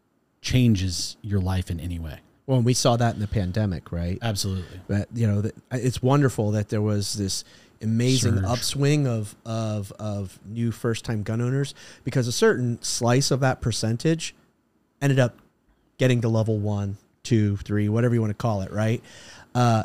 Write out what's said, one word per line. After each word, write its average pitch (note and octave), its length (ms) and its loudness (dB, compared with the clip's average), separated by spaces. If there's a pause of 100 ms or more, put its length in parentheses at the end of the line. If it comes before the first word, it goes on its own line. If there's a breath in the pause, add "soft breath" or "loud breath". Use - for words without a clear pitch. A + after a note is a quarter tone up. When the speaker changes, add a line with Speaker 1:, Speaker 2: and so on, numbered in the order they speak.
(420)
Speaker 1:
changes G2+ 800 2
your G2+ 180 -2
life F#2 300 -2
in E2+ 100 -4
any F2 180 -6
way. D2+ 220 -10 (260)
Speaker 2:
Well, C3 120 2
and A#2 80 4
we B2+ 80 4
saw A#2+ 220 4
that A#2 180 0
in - 60 -8
the G#2 60 -2
pandemic, G2 640 -2
right? F2 300 -4
Speaker 1:
Absolutely. G2 680 -6
Speaker 2:
But, G2+ 280 -2
you A#2 120 0
know, G#2 140 2
that, G#2 140 -4 (180)
it's B2 300 -2
wonderful B2+ 480 2
that G#2 180 -2
there G#2+ 140 0
was G#2 320 -2
this G2 300 -4 (360 loud breath)
amazing A2+ 560 2
Speaker 1:
Surge. F#2+ 80 0
Speaker 2:
upswing C#3 640 0
of, A2 280 -4 (120)
of, A2 520 -4
of G2+ 460 -8
new A#2 260 -6
first-time A2+ 520 -4
gun A2 180 -4
owners, C3+ 340 -2 (300 loud breath)
because B2 240 0
a A#2+ 40 -4
certain B2 500 2
slice B2 480 2
of - 100 0
that C3 220 0
percentage A#2 720 -2 (680)
ended C#3 180 4
up B2 200 2 (580)
getting B2+ 240 4
to A#2 80 0
level A2 300 2
one, G2+ 400 -4 (240)
two, G#2 360 2
three, G#2 300 0
whatever A#2 260 2
you A#2 60 2
wanna G#2 140 -2
call G#2+ 260 -2
it, F#2+ 100 -6
right? A2 320 -2 (520 loud breath)
Uh, A#2+ 300 4